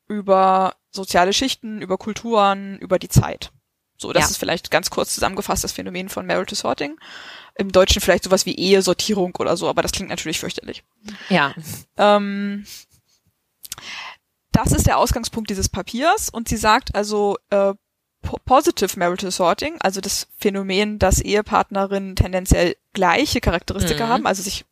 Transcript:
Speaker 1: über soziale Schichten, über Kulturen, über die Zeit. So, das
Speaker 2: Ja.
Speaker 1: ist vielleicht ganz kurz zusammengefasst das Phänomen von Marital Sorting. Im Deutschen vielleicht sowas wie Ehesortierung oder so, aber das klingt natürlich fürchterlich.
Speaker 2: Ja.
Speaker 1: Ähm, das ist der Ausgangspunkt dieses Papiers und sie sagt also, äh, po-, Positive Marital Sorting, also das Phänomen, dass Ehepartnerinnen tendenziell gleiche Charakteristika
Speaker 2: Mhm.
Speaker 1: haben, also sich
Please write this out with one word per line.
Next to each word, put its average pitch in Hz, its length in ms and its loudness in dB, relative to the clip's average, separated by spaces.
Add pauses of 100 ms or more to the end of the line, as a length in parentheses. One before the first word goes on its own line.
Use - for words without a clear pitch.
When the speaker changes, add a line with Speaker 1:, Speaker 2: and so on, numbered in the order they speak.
Speaker 1:
über 190 680 4 (140)
soziale 190 440 2
Schichten, 220 500 -2
über 185 160 -4
Kulturen, 196 800 0
über 185 180 -2
die - 120 -6
Zeit. - 420 2 (480)
So, - 120 -8
das 156 120 4
Speaker 2:
Ja. 147 80 2
Speaker 1:
ist - 60 -6
vielleicht 175 340 -4
ganz 160 180 0
kurz - 240 -2
zusammengefasst - 500 -2
das - 80 -6
Phänomen 185 380 -10
von 185 160 -8
Marital 180 320 -2
Sorting. 294 400 -4 (580)
Im 190 160 -4
Deutschen 190 300 4
vielleicht 180 220 2
sowas 185 240 2
wie - 100 -6
Ehesortierung 185 800 2
oder - 180 0
so, 165 140 -2
aber - 140 0
das - 80 -2
klingt - 180 -8
natürlich 160 300 -6
fürchterlich. - 440 -10 (460)
Speaker 2:
Ja. 147 240 2 (440)
Speaker 1:
Ähm, 202 680 2 (1900)
das 226 200 4
ist - 160 2
der - 100 4
Ausgangspunkt 226 520 -2
dieses 190 200 -4
Papiers 320 600 -2
und 226 180 -8
sie 233 100 -4
sagt 214 380 2
also, 208 420 0 (120)
äh, 196 240 2 (480)
po-, - 240 -6
Positive 254 540 2
Marital 180 320 0
Sorting, 202 480 0
also 196 200 -2
das - 280 -4 (100)
Phänomen, 196 600 0
dass 190 220 4
Ehepartnerinnen 196 960 0
tendenziell 180 600 2 (180)
gleiche 202 480 2
Charakteristika 185 640 -2
Speaker 2:
Mhm. 226 40 -2
Speaker 1:
haben, 247 180 2
also 190 160 -2
sich - 280 -8